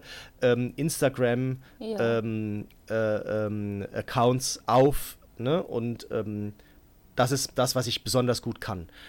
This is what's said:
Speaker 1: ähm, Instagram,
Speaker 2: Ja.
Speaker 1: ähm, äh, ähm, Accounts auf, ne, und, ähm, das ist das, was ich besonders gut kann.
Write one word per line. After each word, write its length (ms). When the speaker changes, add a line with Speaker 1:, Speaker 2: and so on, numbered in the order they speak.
Speaker 1:
ähm, 340
Instagram, 800
Speaker 2:
Ja. 400
Speaker 1:
ähm, 480
äh, 60
ähm, 1000
Accounts 760
auf, 500
ne, 240
und, 480
ähm, 420
das 180
ist 220
das, 200
was 120
ich 180
besonders 360
gut 200
kann. 260